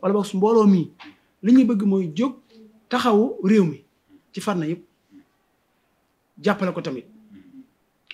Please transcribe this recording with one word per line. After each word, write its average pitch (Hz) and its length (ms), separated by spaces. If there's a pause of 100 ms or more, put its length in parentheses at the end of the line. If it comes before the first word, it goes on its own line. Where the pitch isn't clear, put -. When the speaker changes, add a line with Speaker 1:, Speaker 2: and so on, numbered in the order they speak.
Speaker 1:
wala 190 120
boog 202 120
su 196 120
mbooloo 214 300
mi, 185 220 (540)
li 202 80
ñuy 262 140
bëgg 214 180
mooy 190 320
jóg 247 180 (540)
taxawu 247 560
réew 196 220
mi 143 180 (480)
ci - 80
fànn 185 240
yëpp. 165 180 (1600)
Jàppale 196 320
ko 170 80
tamit. 131 240 (260)
Speaker 2:
Mhm. - 320 (500)